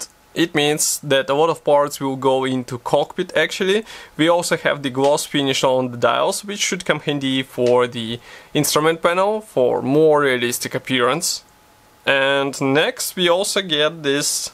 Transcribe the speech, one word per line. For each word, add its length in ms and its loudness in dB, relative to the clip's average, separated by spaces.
it 200 0
means 480 0
that 280 0
a 40 2
lot 160 4
of 140 -6
parts 360 2
will 160 -2
go 280 2
into 340 -4
cockpit 580 -2
actually. 480 0
We 120 2
also 300 2
have 240 -2
the 80 -4
gloss 360 2
finish 380 0
on 260 2
the 80 -10
dials, 460 0
which 160 -10
should 260 -4
come 140 0
handy 420 -2
for 440 2
the 320 -8
instrument 480 0
panel 400 0
for 400 0
more 400 4
realistic 520 -2
appearance. 680 -2
And 540 0
next 560 0
we 120 0
also 340 0
get 400 -2
this 520 -2